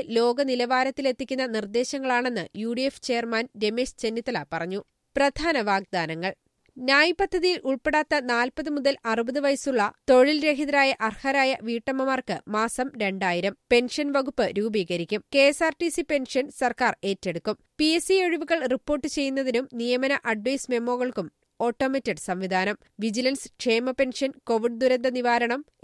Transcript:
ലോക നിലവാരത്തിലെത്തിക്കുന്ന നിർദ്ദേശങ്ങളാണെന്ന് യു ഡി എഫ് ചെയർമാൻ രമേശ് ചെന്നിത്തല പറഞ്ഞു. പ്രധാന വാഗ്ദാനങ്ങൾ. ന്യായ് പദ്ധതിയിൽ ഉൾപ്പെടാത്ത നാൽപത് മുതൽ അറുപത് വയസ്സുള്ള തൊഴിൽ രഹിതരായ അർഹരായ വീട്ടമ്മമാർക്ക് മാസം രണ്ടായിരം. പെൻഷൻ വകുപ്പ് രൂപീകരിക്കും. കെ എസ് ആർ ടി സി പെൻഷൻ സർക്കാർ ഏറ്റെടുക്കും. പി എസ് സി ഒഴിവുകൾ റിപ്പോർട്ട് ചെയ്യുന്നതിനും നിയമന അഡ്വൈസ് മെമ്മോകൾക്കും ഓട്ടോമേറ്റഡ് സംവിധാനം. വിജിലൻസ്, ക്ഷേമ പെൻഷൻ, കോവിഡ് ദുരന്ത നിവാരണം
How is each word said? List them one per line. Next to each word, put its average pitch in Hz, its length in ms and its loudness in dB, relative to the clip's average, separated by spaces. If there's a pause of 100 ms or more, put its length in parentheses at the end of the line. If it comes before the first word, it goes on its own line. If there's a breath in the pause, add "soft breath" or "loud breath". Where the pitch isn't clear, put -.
ലോക 240 340 2
നിലവാരത്തിലെത്തിക്കുന്ന 262 1040 0
നിർദ്ദേശങ്ങളാണെന്ന് 240 1000 -2 (100)
യു 226 160 -4
ഡി 247 100 -2
എഫ് 277 200 -2
ചെയർമാൻ 233 300 -2 (260)
രമേശ് 220 400 -2
ചെന്നിത്തല 226 500 -4
പറഞ്ഞു. 170 340 -6 (340)
പ്രധാന 285 460 2
വാഗ്ദാനങ്ങൾ. 185 720 -2 (440)
ന്യായ് 277 360 4
പദ്ധതിയിൽ 359 500 0
ഉൾപ്പെടാത്ത 302 600 0
നാൽപത് 247 460 -2
മുതൽ 277 260 0 (120)
അറുപത് 233 320 -2
വയസ്സുള്ള 277 440 0 (240)
തൊഴിൽ 269 340 8
രഹിതരായ 285 500 2 (100)
അർഹരായ 262 520 0 (100)
വീട്ടമ്മമാർക്ക് 262 760 -2 (120)
മാസം 226 400 -2 (100)
രണ്ടായിരം. 190 560 0 (140)
പെൻഷൻ 247 440 4
വകുപ്പ് 269 400 0
രൂപീകരിക്കും. 196 800 -2
കെ 277 140 6
എസ് 285 200 4
ആർ 320 100 0
ടി 339 140 -2
സി 330 140 -2
പെൻഷൻ 277 500 0
സർക്കാർ 247 400 0 (120)
ഏറ്റെടുക്കും. 190 520 -4 (200)
പി 302 140 2
എസ് 330 160 2
സി 381 160 4
ഒഴിവുകൾ 330 440 0
റിപ്പോർട്ട് 269 420 -2
ചെയ്യുന്നതിനും 269 680 0
നിയമന 247 380 0 (120)
അഡ്വൈസ് 233 460 -2
മെമ്മോകൾക്കും 247 580 -2 (320)
ഓട്ടോമേറ്റഡ് 240 600 -2
സംവിധാനം. 185 540 -2 (220 soft breath)
വിജിലൻസ്, 247 540 -2
ക്ഷേമ 240 380 0
പെൻഷൻ, 262 400 -2 (140)
കോവിഡ് 233 340 0
ദുരന്ത 254 300 2
നിവാരണം 240 520 0 (240)